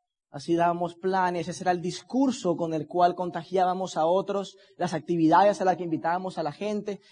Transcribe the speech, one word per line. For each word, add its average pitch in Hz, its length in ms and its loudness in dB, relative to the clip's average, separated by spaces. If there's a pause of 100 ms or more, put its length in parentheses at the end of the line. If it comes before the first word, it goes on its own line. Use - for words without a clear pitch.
(320)
así 151 240 -4
dábamos 170 400 0
planes, 180 520 -2
ese 180 160 -8
era 180 80 2
el 180 100 0
discurso 185 760 -2
con 165 180 -4
el 151 140 -4
cual 175 280 4
contagiábamos 180 840 -2
a 160 80 2
otros, 190 520 -2 (200)
las 175 160 -4
actividades 170 680 4
a 185 40 0
las 180 120 4
que 180 60 -8
invitábamos 175 540 -4
a 165 60 -4
la 151 80 -4
gente, 208 480 -6 (120)